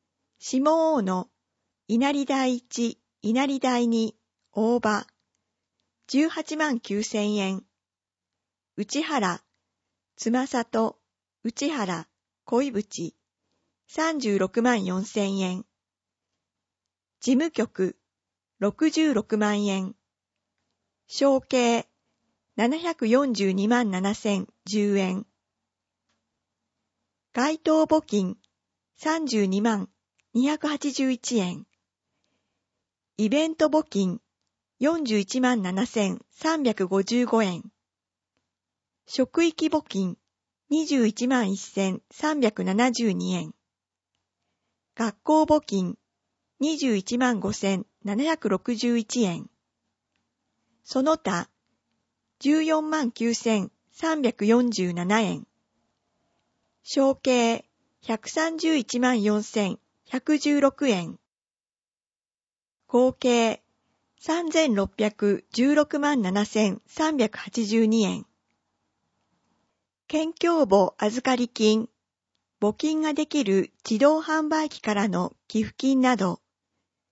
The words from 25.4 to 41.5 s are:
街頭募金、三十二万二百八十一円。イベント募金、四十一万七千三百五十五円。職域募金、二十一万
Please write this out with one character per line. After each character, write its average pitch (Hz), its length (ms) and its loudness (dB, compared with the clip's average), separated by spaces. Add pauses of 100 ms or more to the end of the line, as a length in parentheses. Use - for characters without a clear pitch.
街 294 260 0
頭 311 260 4
募 311 180 2
金、 190 360 -4 (580)
三 320 300 -2
十 220 180 0
二 190 160 0
万 208 300 -2 (420)
二 254 240 2
百 302 120 -4
八 285 220 -4
十 262 220 0
一 247 240 -4
円。 180 300 -2 (1500)
イ 214 100 0
ベ 294 200 2
ン 320 80 -6
ト 311 120 4
募 302 180 0
金、 190 360 -2 (560)
四 311 260 0
十 220 140 0
一 202 220 -2
万 247 200 0
七 190 260 -2
千 196 440 -4
三 320 320 -2
百 214 240 0
五 196 160 0
十 240 240 0
五 226 160 2
円。 180 280 -6 (1400)
職 262 380 0
域 320 240 0
募 302 180 -2
金、 185 300 -4 (540)
二 311 160 0
十 277 200 2
一 220 200 -2
万 247 260 0